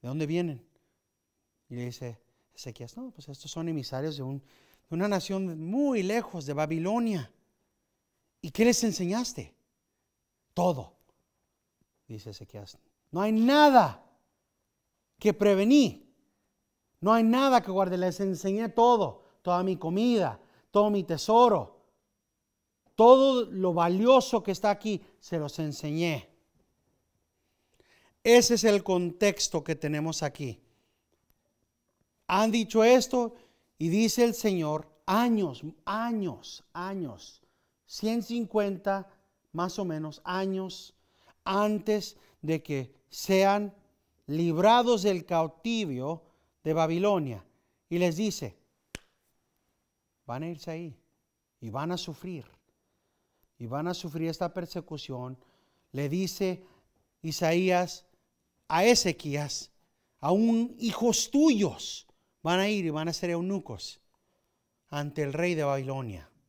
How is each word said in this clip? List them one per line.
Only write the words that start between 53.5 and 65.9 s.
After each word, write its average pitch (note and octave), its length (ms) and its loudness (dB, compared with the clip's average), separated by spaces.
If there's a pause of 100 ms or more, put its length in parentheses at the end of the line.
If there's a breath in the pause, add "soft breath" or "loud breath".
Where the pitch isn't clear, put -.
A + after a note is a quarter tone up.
Y A#2+ 100 -14
van C#3+ 200 -6
a F3+ 60 -6
sufrir E3 340 -8
esta E3 260 -6
persecución. C#3 840 -10 (540)
Le C#3 160 -4
dice F#3 560 -4 (560 soft breath)
Isaías F3 840 0 (640)
a E3 160 2
Ezequías, D3 880 0 (480)
"Aún A3+ 580 2
hijos A3+ 540 -2
tuyos A#3+ 720 2 (380)
van F3 160 2
a G3 80 2
ir G#3 180 -2
y D#3+ 40 -2
van D#3 180 -4
a E3+ 60 -4
ser F3 160 -4
eunucos E3+ 720 -6 (880)
ante D3 340 -6
el C#3 80 -4
rey E3+ 240 -2
de D#3 80 -2
Babilonia". C3+ 680 -6 (200)